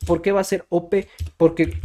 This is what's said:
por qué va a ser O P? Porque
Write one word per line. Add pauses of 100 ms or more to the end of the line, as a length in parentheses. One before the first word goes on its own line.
por
qué
va
a
ser
O
P? (280)
Porque